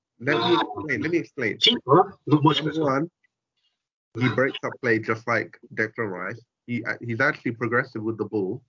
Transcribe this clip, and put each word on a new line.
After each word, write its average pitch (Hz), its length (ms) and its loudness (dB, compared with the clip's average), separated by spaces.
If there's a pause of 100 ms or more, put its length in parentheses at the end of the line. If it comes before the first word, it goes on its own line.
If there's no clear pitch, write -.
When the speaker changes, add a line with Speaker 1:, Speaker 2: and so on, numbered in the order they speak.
(180)
Speaker 1:
let 143 180 0
me - 60 0
Speaker 2:
Ah. 170 180 4
Speaker 1:
explain, 147 420 -6
let 156 100 -2
me 170 60 2
explain. 113 400 -4
Speaker 2:
Cheaper, 190 560 4 (120)
not 143 180 4
much 151 140 4
Speaker 1:
Number 156 140 -2
Speaker 2:
better. 160 120 0
Speaker 1:
one, 143 260 0 (1080)
he 123 160 2
breaks 127 300 0
up 127 80 -6 (100)
play 113 160 2
just 113 280 -4
like 113 320 -2 (160)
Declan 110 360 -4
Rice. 92 300 -8 (260)
He, 120 180 -4
uh, 107 160 -4
he's 117 200 -6
actually 139 320 0
progressive 117 500 -2
with 110 160 -4
the 104 80 -2
ball, 104 420 -2